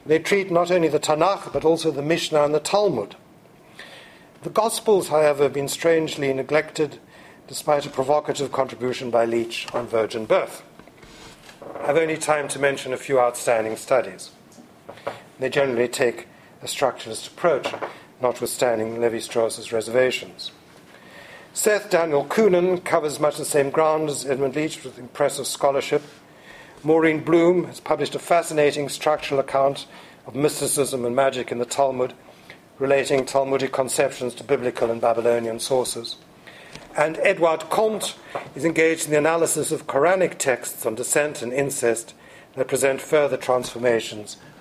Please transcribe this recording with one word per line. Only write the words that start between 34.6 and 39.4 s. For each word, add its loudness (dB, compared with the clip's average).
and -4
Babylonian 2
sources. -4
And 0
Edouard 2
Comte 0
is -4
engaged 2
in -4
the 4
analysis 2